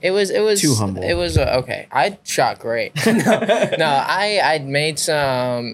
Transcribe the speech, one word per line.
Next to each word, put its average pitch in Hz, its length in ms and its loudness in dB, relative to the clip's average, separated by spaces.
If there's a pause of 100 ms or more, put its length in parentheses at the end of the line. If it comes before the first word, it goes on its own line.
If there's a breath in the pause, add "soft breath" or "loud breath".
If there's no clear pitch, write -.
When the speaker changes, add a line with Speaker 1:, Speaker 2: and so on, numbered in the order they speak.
Speaker 1:
it 180 80 0
was, 196 180 0
it 202 120 0
was, 214 200 2
Speaker 2:
Too 147 140 4
humble. 98 260 -2
Speaker 1:
it 170 140 -2
was, 175 200 -2
uh, 127 280 2
okay. - 280 -8
I 175 320 0
shot 117 360 0
great. 113 340 -4
<laughs> 151 140 -4
No, 226 60 4
Speaker 2:
<laughs> 160 960 2
Speaker 1:
I, 202 360 0
I 156 160 2
made 143 400 -2
some 127 760 -2